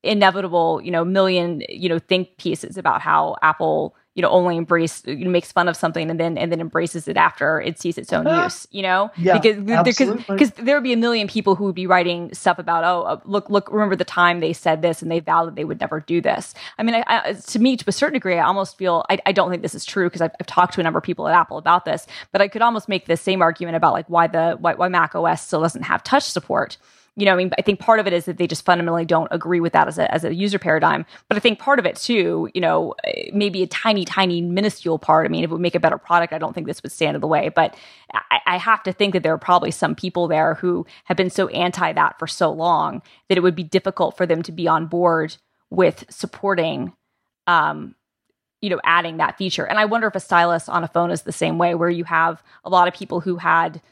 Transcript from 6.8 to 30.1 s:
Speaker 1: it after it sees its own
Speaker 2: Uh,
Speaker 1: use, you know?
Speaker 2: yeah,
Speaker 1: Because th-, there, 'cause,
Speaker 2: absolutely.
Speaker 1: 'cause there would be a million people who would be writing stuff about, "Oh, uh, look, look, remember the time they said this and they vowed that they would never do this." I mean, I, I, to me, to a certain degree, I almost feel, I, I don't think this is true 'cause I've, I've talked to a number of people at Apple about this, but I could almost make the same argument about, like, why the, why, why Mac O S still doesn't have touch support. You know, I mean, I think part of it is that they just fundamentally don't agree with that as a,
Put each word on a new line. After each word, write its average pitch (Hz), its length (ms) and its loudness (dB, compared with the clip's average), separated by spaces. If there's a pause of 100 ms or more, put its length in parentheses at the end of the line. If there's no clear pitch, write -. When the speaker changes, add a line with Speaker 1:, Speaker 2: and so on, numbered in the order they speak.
Speaker 1:
it 196 100 -2
after 160 420 2
it - 200 -6
sees 170 180 -4
its - 160 -6
own - 140 0
Speaker 2:
Uh, 339 160 2
Speaker 1:
use, - 260 -8
you 196 140 -8
know? 190 340 0
Speaker 2:
yeah, 185 200 4
Speaker 1:
Because 220 180 4
th-, 202 100 -8
there, 220 180 2
'cause, - 40 4 (140)
Speaker 2:
absolutely. 220 360 0
Speaker 1:
'cause 277 140 2
there 247 240 0
would 277 80 0
be 247 100 0
a 233 40 2
million 226 300 0
people 202 280 0
who 196 100 -6
would 185 100 -2
be 185 120 -6
writing 175 460 2
stuff - 260 0
about, 170 240 0
"Oh, 175 180 2
uh, - 240 -4
look, 202 240 -4
look, 202 220 0
remember 208 240 0
the - 100 -4
time 175 360 2
they 160 120 0
said 160 300 0
this 165 180 0
and 165 100 -6
they 165 80 0
vowed 165 280 0
that 160 80 -12
they 151 100 -6
would 156 140 -8
never 156 200 -6
do 165 220 -2
this." - 320 -4 (240)
I 214 60 -4
mean, 226 120 0
I, 233 120 0
I, - 260 0
to - 260 -6
me, 254 160 4
to - 120 -10
a 202 40 -2
certain 294 220 0
degree, 185 240 0
I 170 80 2
almost 190 320 0
feel, 175 320 0
I, 196 160 4
I 202 60 4
don't 185 180 2
think 180 140 -4
this - 120 -6
is - 100 -12
true 185 240 -2
'cause 170 120 -4
I've, 165 180 -2
I've - 80 -10
talked - 280 2
to 185 60 -2
a - 20 0
number 160 160 0
of - 40 -6
people 165 240 -6
at 160 60 2
Apple 165 240 2
about 170 260 2
this, - 220 -4 (260)
but 196 100 2
I 202 60 4
could 214 140 -4
almost 233 260 2
make 190 200 -4
the 165 100 2
same 190 240 0
argument 165 340 0
about, 160 180 4
like, 156 140 -4
why 170 200 4
the, 165 320 0
why, 165 160 0
why 180 120 0
Mac 175 280 0
O 165 100 0
S 165 200 -2
still 156 160 -2
doesn't 160 220 -2
have - 200 0
touch - 260 0
support. - 480 -4 (400)
You 202 80 0
know, 196 60 6
I 180 60 4
mean, 185 200 0
I - 40 0
think 202 180 0
part 220 220 4
of 196 60 -2
it 190 40 0
is 175 140 0
that 175 120 -8
they 175 80 0
just 165 200 -6
fundamentally 170 400 2
don't 165 260 0
agree 170 300 -2
with 170 100 -2
that 156 160 4
as 160 100 -8
a, 160 160 0